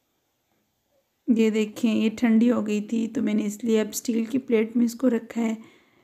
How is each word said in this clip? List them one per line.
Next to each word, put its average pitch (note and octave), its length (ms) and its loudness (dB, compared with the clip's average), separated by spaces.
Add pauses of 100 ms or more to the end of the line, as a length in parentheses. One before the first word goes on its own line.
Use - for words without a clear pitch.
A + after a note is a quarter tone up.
(1300)
ये A3 240 4
देखें, G#3+ 400 -2
ये A3 200 0
ठंडी A3+ 360 4
हो A3 140 2
गई G#3 220 -2
थी A3+ 240 -4
तो A3 140 -6
मैंने G#3+ 220 0
इसलिए A3 360 0
अब G#3+ 120 -2
स्टील A3+ 340 -4
की C4 140 -4
प्लेट A3+ 380 0
में A#3 80 4
इसको A#3 220 -2
रखा A3+ 340 -2
है A3+ 160 -2 (460)